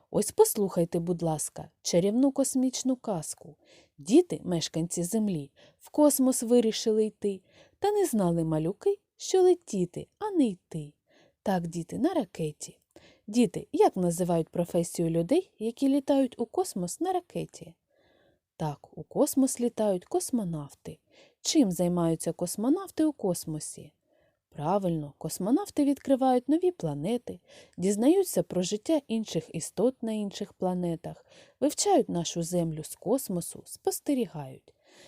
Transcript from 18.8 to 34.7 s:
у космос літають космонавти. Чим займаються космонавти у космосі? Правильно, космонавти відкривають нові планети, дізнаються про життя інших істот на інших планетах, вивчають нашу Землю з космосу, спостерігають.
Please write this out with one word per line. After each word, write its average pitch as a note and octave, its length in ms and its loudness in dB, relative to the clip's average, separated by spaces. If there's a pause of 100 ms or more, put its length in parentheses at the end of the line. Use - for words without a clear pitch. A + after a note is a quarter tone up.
у D#3 60 -12
космос C4 580 0
літають G#3+ 440 -2
космонавти. E3 920 -6 (440)
Чим B3 300 2
займаються E3+ 600 0
космонавти D#4 720 -2
у D#4 60 0
космосі? - 840 -6 (560)
Правильно, E3 680 -2
космонавти C#4 680 -2
відкривають C4+ 640 2
нові F4+ 220 2
планети, F3 680 -6 (380)
дізнаються A3+ 680 2
про - 180 -4
життя G#3+ 460 0
інших A3 480 -4
істот A3+ 480 -2
на A3+ 80 -4
інших G#3 420 -6
планетах, F3+ 720 -4 (340)
вивчають D4 500 2
нашу E3+ 340 -4
Землю E3 400 -4
з - 120 -16
космосу, - 680 -4
спостерігають. G#3 1080 -6 (340)